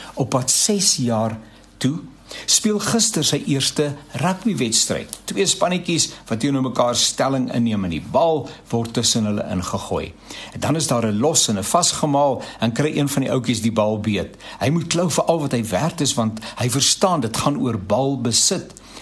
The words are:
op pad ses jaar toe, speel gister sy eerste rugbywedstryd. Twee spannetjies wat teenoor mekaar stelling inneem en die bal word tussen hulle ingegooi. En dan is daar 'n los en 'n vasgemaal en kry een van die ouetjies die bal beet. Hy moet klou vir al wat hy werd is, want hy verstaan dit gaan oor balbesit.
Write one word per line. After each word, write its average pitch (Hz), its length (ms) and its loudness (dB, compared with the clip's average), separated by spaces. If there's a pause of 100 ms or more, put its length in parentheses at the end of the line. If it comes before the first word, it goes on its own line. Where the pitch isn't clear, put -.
(140)
op 123 160 -4
pad 131 200 0
ses - 460 2
jaar 113 380 0 (480)
toe, 160 160 0 (480)
speel 208 320 2
gister 208 460 0
sy - 160 2 (100)
eerste 143 380 2 (340)
rugbywedstryd. 170 1040 0
Twee 196 200 0
spannetjies 175 640 2 (200)
wat 110 100 -2
teenoor 135 280 2
mekaar 120 280 2
stelling 131 560 0
inneem 107 360 0
en 80 80 -2
die - 80 -6
bal 147 400 2 (260)
word 117 240 -2
tussen 113 320 2
hulle 104 240 -2
ingegooi. 90 600 -4 (400)
En - 80 -12
dan 139 160 0
is 156 100 -2
daar 117 200 0
'n 104 120 0
los 143 300 2
en 104 100 0
'n 98 60 -2
vasgemaal 143 760 2 (180)
en 113 120 2
kry 156 240 0
een 143 120 2
van 135 140 0
die 127 100 -2
ouetjies 120 300 0
die 110 100 2
bal 107 280 2
beet. 98 360 -2 (240)
Hy 120 100 2
moet 165 160 0
klou 170 240 0
vir - 140 2
al 165 160 2
wat 135 120 -2
hy 117 120 0
werd 113 360 -2
is, 143 140 0
want 110 260 -2 (160)
hy 123 140 -2
verstaan 156 500 2
dit 113 160 -2
gaan 147 220 0
oor 117 200 0
balbesit. 120 1000 0 (240)